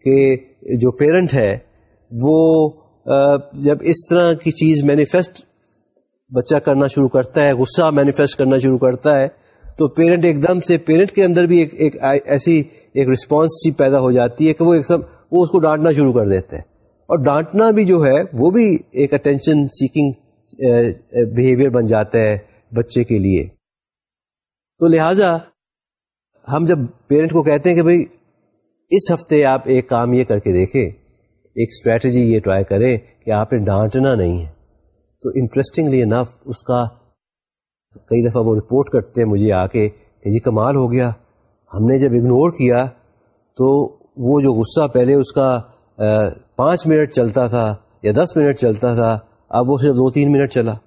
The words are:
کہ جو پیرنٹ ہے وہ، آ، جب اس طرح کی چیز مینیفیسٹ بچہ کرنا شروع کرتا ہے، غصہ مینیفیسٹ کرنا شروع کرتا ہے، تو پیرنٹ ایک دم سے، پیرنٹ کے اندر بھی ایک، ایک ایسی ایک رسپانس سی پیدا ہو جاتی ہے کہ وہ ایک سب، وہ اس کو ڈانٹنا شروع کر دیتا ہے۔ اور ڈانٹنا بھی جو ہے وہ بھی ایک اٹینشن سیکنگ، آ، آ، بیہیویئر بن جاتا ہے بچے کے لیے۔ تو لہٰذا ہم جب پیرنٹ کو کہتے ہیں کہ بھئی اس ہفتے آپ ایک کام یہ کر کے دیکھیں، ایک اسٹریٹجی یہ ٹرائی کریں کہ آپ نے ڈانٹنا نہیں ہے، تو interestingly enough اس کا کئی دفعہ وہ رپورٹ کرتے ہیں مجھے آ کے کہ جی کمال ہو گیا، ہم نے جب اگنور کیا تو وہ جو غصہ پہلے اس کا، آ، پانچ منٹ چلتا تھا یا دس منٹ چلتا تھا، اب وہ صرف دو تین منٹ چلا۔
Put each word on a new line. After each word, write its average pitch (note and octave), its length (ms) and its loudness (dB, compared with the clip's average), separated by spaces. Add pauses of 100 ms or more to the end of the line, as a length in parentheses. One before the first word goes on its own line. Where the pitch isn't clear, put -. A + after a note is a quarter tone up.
کہ C3+ 340 2 (240)
جو B2 300 -2
پیرنٹ D#3 420 0
ہے G#2+ 240 0 (640)
وہ، D#3 480 2 (360)
آ، C#3 300 2
جب C#3+ 460 -4
اس E3 280 -2
طرح E3+ 240 2
کی D#3+ 180 -4
چیز D#3 320 0
مینیفیسٹ D3 640 -2 (880)
بچہ B2+ 200 -2
کرنا C#3+ 320 0
شروع C3+ 200 0
کرتا C3+ 360 0
ہے، C#3+ 100 2
غصہ C3 380 -2
مینیفیسٹ C#3+ 480 0
کرنا C3+ 180 2
شروع C3 200 0
کرتا C3+ 440 0
ہے، C#3 60 -2 (500)
تو D#3 100 0
پیرنٹ E3+ 380 0
ایک D3 180 0
دم F3+ 160 0
سے، E3+ 180 0
پیرنٹ E3+ 340 0
کے G3+ 120 2
اندر F3 220 2
بھی F3 120 4
ایک، D#3+ 160 0
ایک D3+ 220 -2 (300)
ایسی D3 380 0 (300)
ایک C3 160 0
رسپانس D3 420 0
سی D#3+ 200 -2
پیدا C3+ 280 0
ہو B2+ 120 0
جاتی B2 360 0
ہے D#3 60 2
کہ E3 100 -2
وہ E3+ 100 4
ایک D#3 120 0
سب، E3+ 120 0 (340)
وہ F3 120 2
اس D#3+ 60 -2
کو F#3 100 0
ڈانٹنا D#3 320 0
شروع C#3 220 2
کر A2+ 140 2
دیتا F#2 280 -2
ہے۔ D2+ 60 -14 (460)
اور E3+ 100 -2
ڈانٹنا D#3+ 540 0
بھی G#3+ 140 2
جو F3 200 2
ہے C3+ 160 2 (120)
وہ D3+ 180 0
بھی G#3+ 260 2 (140)
ایک - 220 -2
اٹینشن C#3+ 540 0
سیکنگ، C#3 440 -2 (540)
آ، A#2+ 120 2
آ، A#2 460 -2 (120)
بیہیویئر C3 340 2
بن A#2+ 160 -2
جاتا G#2+ 340 0
ہے G#2+ 180 0 (380)
بچے A#2 280 -4
کے A2+ 140 -2
لیے۔ F#2+ 300 -2 (1300)
تو E3 80 2
لہٰذا E3+ 500 2 (1160)
ہم D#3+ 120 -2
جب E3 140 0 (280)
پیرنٹ D3+ 240 2
کو D#3+ 120 0
کہتے D3 260 0
ہیں F3 60 2
کہ E3+ 80 2
بھئی E3+ 220 2 (840)
اس F#3 220 0
ہفتے D#3 340 0
آپ C3 200 0
ایک B2+ 240 0
کام A#2+ 240 -2
یہ B2+ 100 2
کر G#2+ 160 -2
کے G2+ 120 -4
دیکھیں، F#2+ 340 0 (680)
ایک A2+ 160 -4
اسٹریٹجی A#2+ 500 -2
یہ A2+ 180 0
ٹرائی G2 240 -2
کریں A2 340 -2 (280)
کہ A2+ 60 -4
آپ G#2+ 220 -2
نے A#2+ 120 -2
ڈانٹنا A2 500 0
نہیں F2 300 -2
ہے، D#2 60 -16 (720)
تو B2+ 80 -6 (120)
interestingly C3 680 -2
enough A#2+ 240 -2 (140)
اس B2+ 180 -14
کا B2 220 -4 (1120)
کئی A#2 320 -2
دفعہ A#2 140 -2
وہ A2 120 0
رپورٹ B2+ 340 -2
کرتے - 320 -2
ہیں A2 60 0
مجھے G#2 260 0
آ F#2 140 0
کے G#2 220 -2
کہ - 400 -14
جی A2 100 0
کمال A#2 360 -2
ہو B2 160 -2
گیا، B2 180 -2 (640)
ہم G#2+ 120 -2
نے C3 140 2
جب C3 120 0
اگنور B2 400 2
کیا B2 340 0 (680)
تو C3+ 280 0 (340)
وہ C#3 240 0
جو C3+ 120 2
غصہ A2+ 340 -2
پہلے B2+ 260 0
اس C#3 180 0
کا، C3 280 0 (380)
آ، G#2+ 320 0 (260)
پانچ D#3+ 320 -2
منٹ D3+ 240 0
چلتا A#2+ 360 -2
تھا A2 280 -2 (280)
یا G#2 80 0
دس D#3+ 260 0
منٹ C#3+ 200 0
چلتا A#2 360 -2
تھا، A2+ 260 0 (300)
اب B2 200 -2
وہ C#3 80 0
صرف C3+ 180 0
دو B2+ 160 0
تین C#3+ 200 0
منٹ C#3 200 0
چلا۔ A2+ 220 -2 (140)